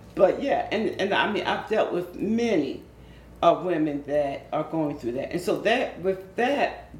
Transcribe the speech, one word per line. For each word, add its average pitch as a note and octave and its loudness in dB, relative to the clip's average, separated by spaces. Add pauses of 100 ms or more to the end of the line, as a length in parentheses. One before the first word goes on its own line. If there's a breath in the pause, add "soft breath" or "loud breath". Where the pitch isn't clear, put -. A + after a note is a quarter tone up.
(140)
But F#3+ 4
yeah, C4+ 0
and, G3+ -2
and G3 0
I G3+ 2
mean, G3+ -2
I've - -2
dealt G#3+ 2
with F3 -4
many, A3 0 (600 loud breath)
uh, D#3+ 6
women D#3 0
that C#3+ -2
are D#3 0
going D3+ -2
through A#2 -4
that. C3 -4
And F3 -2
so F3 0
that, G#3+ 0
with F#3 -4
that, B3 0 (120)